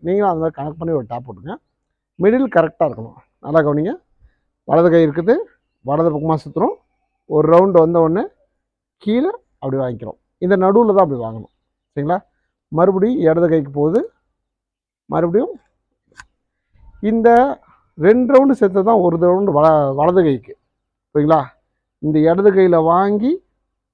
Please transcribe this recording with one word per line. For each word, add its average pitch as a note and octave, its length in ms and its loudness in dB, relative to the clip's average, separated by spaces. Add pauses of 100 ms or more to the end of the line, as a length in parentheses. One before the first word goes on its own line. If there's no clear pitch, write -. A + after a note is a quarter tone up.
நீங்களும் G3 240 0
அந்த D#3+ 120 -4
மாதிரி D#3+ 160 -6
கனெக்ட் D3+ 220 -12
பண்ணி E3 200 -6
ஒரு A2+ 120 -10
டேப் B2+ 140 -12
போட்டுங்க. A2+ 280 -18 (640)
மிடில் A#3 380 2
கரெக்டா E3 320 0
இருக்கணும். A#2 280 -14 (280)
நல்லா D3+ 220 0
கவனிங்க. D3+ 280 -2 (720)
வலது E3 260 2
கை E3 120 4
இருக்குது, E3 280 -2 (500)
வலது D#3 300 -2
பக்கமா D#3 300 -4
சுத்துறோம். G3+ 300 -4 (560)
ஒரு D3+ 240 2
ரவுண்டு F#3 300 4
வந்த E3 220 2
உடனே F3+ 180 -2 (800)
கீழே B3+ 300 -2 (280)
அப்படி C3+ 240 -6
வாங்கிக்கிறோம். A#2 340 -10 (260)
இந்த F#3 100 0 (100)
நடுவுல G#3 320 2
தான் F#3+ 100 4
அப்படி C3 200 -6
வாங்கணும். A2+ 260 -14 (420)
சரிங்களா? D#3 240 -4 (540)
மறுபடியும் F#3+ 580 0
இடது E3+ 240 2
கைக்கு C#3 260 -2
போகுது. D#3+ 200 0 (1080)
மறுபடியும் F3 460 -2 (1500)
இந்த A3+ 180 2 (720)
ரெண்டு A#3 360 2
ரவுண்டு C4+ 260 4
சேர்த்து G3 300 0
தான் A3 160 2
ஒரு E3+ 200 0
ரவுண்டு F#3 320 0
வல-, D3+ 420 2
வலது F3+ 280 2
கைக்கு. C3 260 -6 (600)
சரிங்களா? D3+ 280 0 (640)
இந்த D#3 120 0 (120)
இடது G3 240 2
கையில F#3 220 2 (160)
வாங்கி G3+ 380 -2 (640)